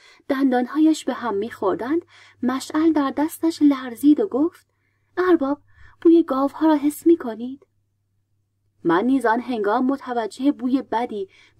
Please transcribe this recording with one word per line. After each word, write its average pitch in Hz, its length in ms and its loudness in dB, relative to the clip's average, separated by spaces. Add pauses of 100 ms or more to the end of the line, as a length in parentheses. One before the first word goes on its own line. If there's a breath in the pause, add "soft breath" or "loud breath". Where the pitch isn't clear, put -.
(280 soft breath)
دندانهایش 269 760 0
به 269 80 -4
هم 240 220 -6
می‌خوردند، 220 680 -2 (400 soft breath)
مشعل 311 500 0
در 277 240 0
دستش 330 460 -2
لرزید 262 580 2
و 214 80 0
گفت: 294 380 -2 (500)
"ارباب، 320 440 0 (420 soft breath)
بوی 339 200 6
گاوها 277 440 -2
را 311 100 4
حس 285 300 -2
می‌کنید؟" 254 580 0 (1200)
من 175 200 0
نیز 254 220 0
آن 233 140 0
هنگام 233 460 -2
متوجه 254 680 -4
بوی 247 300 -4
بدی 220 460 -6 (320 soft breath)